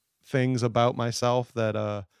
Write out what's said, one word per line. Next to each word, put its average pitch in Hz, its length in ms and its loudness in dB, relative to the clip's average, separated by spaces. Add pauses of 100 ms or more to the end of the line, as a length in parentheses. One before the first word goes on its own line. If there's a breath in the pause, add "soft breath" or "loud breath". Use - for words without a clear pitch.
(260)
things 127 380 0
about 117 340 2
myself 120 560 -2
that, 110 220 -2
uh, 104 280 -4 (180)